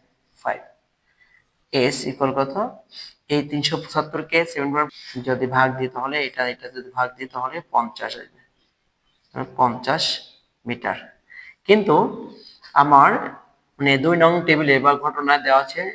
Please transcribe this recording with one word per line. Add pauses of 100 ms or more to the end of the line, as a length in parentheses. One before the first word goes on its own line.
(420)
ফাইভ। (1120)
এস (120)
ইকুয়াল
কত? (760)
এই
তিনশো
পঁচাত্তর (100)
কে (120)
সেভেন
পয়েন্ট (400)
যদি (100)
ভাগ (100)
দিই
তাহলে (100)
এটা, (100)
এটা
যদি
ভাগ (100)
দিই
তাহলে (160)
পঞ্চাশ
আসবে, (880)
তাহলে (120)
পঞ্চাশ (640)
মিটার। (680)
কিন্তু (840)
আমার, (680)
মানে,
দুই
নং (140)
টেবিলে (100)
বা (120)
ঘটনায়
দেওয়া
আছে (140)